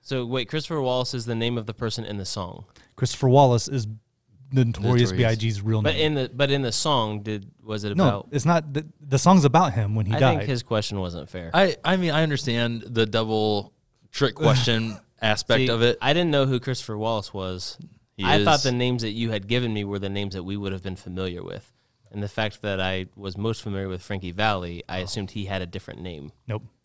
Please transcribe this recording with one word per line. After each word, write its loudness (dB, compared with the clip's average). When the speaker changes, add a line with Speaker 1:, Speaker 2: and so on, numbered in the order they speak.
Speaker 1:
So -4
wait, -2
Christopher -4
Wallace 0
is -4
the -4
name 0
of -6
the -8
person -6
in -8
the -6
song. -8
Speaker 2:
Christopher 0
Wallace 6
is -4
the 6
Notorious 4
Speaker 3:
Notorious. -2
Speaker 2:
B 2
I 4
G's -2
real 2
Speaker 1:
But 2
Speaker 2:
name. 2
Speaker 1:
in 2
the, -2
but 0
in 2
the 0
song, 0
did, -6
was -6
it -2
Speaker 2:
No, 4
Speaker 1:
about -2
Speaker 2:
it's -2
not. 2
The, -4
the 0
song's 8
about 4
him 0
when 2
he -2
Speaker 1:
I 0
Speaker 2:
died. 4
Speaker 1:
think -4
his -2
question -2
wasn't -8
fair. -12
Speaker 3:
I, 4
I 2
mean, 0
I 2
understand 0
the 0
double 0
trick 0
Speaker 2:
<laughs> -4
Speaker 3:
question 2
aspect 2
Speaker 1:
See, 2
Speaker 3:
of 2
it. 4
Speaker 1:
I 2
didn't 2
know 4
who 0
Christopher -6
Wallace -4
was. -8
Speaker 3:
He -6
Speaker 1:
I 4
thought 6
Speaker 3:
is 0
Speaker 1:
the 2
names 0
that -4
you -2
had -4
given 0
me -2
were -4
the -6
names -4
that -8
we -4
would -4
have -8
been -8
familiar -8
with. -14
And -6
the -4
fact -6
that -4
I -4
was -10
most -4
familiar -6
with -8
Frankie -8
Valli, -2
I -6
Speaker 2:
Oh. -6
Speaker 1:
assumed -8
he -8
had -4
a -8
different -14
name. -12
Speaker 2:
Nope. -6